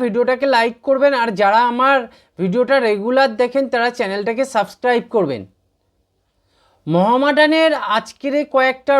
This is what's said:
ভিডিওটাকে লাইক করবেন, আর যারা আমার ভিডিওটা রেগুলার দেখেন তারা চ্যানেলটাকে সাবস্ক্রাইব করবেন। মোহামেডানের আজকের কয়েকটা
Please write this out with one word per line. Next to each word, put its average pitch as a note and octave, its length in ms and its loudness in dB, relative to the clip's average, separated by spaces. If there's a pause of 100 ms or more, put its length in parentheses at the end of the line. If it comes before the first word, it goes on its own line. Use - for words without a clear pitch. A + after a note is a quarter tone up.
ভিডিওটাকে B3 420 0 (100)
লাইক A#3 200 0 (120)
করবেন, C#4 340 2
আর A#3 80 -2 (120)
যারা G#3 180 4 (120)
আমার C4 260 2 (420)
ভিডিওটা A3+ 360 0 (120)
রেগুলার A#3 440 0 (100)
দেখেন B3 220 -2 (100)
তারা A#3+ 240 0
চ্যানেলটাকে G#3 460 -4 (120)
সাবস্ক্রাইব A#3+ 480 -2 (120)
করবেন। C#3 260 -2 (1500)
মোহামেডানের C4+ 840 2 (260)
আজকের C4 380 -6 (200)
কয়েকটা C4 440 0